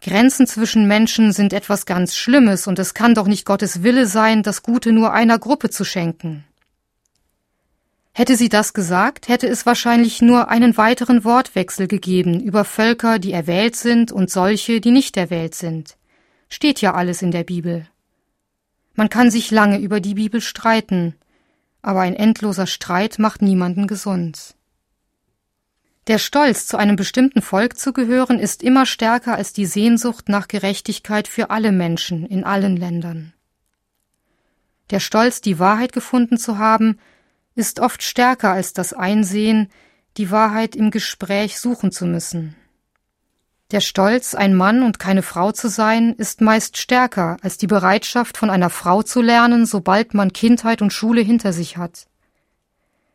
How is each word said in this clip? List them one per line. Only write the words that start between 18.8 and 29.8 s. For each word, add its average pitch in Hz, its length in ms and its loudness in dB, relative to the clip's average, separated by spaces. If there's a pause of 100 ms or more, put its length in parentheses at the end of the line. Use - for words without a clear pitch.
Man 214 140 0
kann 240 240 4
sich 214 200 -2
lange 208 280 4
über 202 220 0
die 196 140 -6
Bibel 214 260 -2
streiten, 190 760 -2 (680)
aber 190 200 -2
ein 180 120 0
endloser 208 540 0
Streit 190 520 -4
macht 214 220 0
niemanden 185 460 0
gesund. 185 680 -8 (1500)
Der 220 100 2
Stolz, 285 500 0
zu - 80 -6
einem 208 220 2
bestimmten 254 440 2
Volk 214 380 -2
zu 269 140 -4
gehören, 254 440 0
ist - 260 -6
immer 262 220 4
stärker 233 500 -2
als - 180 -8
die 202 140 -4
Sehnsucht 226 600 0